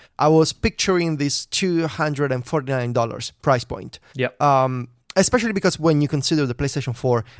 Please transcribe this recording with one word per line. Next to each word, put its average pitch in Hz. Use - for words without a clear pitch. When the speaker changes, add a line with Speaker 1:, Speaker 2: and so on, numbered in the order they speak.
Speaker 1:
I 147
was 160
picturing 175
this 139
two 170
hundred 147
and 127
forty-nine 127
dollars 117
price 131
point. -
Speaker 2:
Yep. 127
Speaker 1:
Um, 131
especially 220
because 190
when 156
you 147
consider 147
the 120
PlayStation 135
four 120